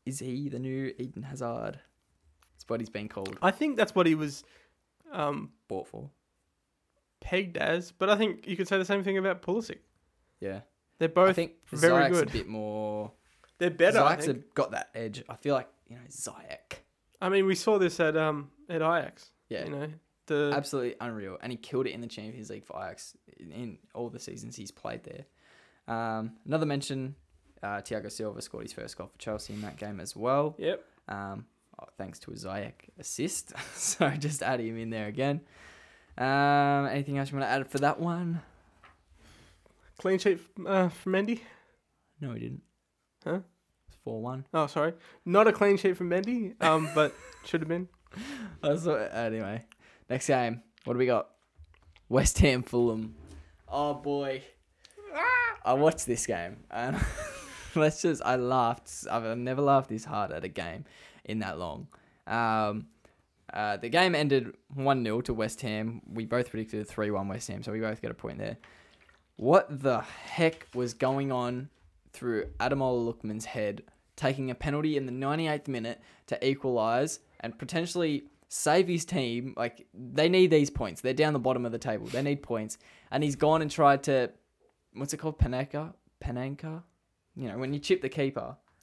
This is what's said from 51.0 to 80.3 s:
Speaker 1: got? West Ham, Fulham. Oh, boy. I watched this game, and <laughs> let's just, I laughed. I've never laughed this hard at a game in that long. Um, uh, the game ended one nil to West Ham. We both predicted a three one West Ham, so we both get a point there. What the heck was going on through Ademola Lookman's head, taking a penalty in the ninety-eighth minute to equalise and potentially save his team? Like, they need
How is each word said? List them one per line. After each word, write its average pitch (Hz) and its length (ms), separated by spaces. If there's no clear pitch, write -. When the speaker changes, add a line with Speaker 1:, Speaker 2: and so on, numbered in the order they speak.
Speaker 1:
got? 123 240
West - 300
Ham, 127 240
Fulham. 113 520
Oh, 143 260
boy. 143 500
I 127 100
watched 147 340
this 120 180
game, 92 320
and 113 260
<laughs> - 380
let's 156 260
just, 165 240
I 127 120
laughed. 123 720
I've 113 280
never 127 240
laughed 139 280
this 110 160
hard 101 260
at 80 120
a 95 60
game 85 360
in 110 160
that 92 200
long. 85 280
Um, 110 640
uh, 104 240
the 117 120
game 175 260
ended 135 400
one 135 300
nil 110 200
to 123 100
West 110 280
Ham. 110 400
We 110 140
both 123 240
predicted 110 320
a 104 40
three 104 260
one 98 160
West 98 220
Ham, 98 120
so 107 100
we 110 80
both 110 220
get 113 80
a 113 60
point - 240
there. 107 180
What 143 320
the 127 200
heck - 720
was 123 200
going 135 380
on 123 380
through 117 340
Ademola 127 540
Lookman's 110 320
head, 104 380
taking 135 360
a - 40
penalty 151 420
in 135 80
the 123 60
ninety-eighth 147 560
minute 120 340
to - 200
equalise 131 720
and 117 160
potentially 170 680
save 170 380
his 170 180
team? 127 520
Like, - 360
they 127 360
need 185 220